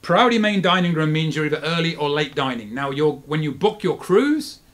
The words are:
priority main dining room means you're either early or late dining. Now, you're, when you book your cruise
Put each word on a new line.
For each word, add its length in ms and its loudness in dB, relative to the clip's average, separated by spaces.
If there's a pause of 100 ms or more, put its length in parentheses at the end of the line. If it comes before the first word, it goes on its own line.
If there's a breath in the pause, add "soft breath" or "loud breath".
priority 380 4
main 220 0
dining 320 2
room 180 2
means 240 0
you're 100 0
either 180 -2
early 320 -2
or 140 -2
late 260 -2
dining. 380 -4
Now, 180 -4
you're, 220 0
when 300 -4
you 80 -2
book 320 -2
your 140 -2
cruise 600 0 (140)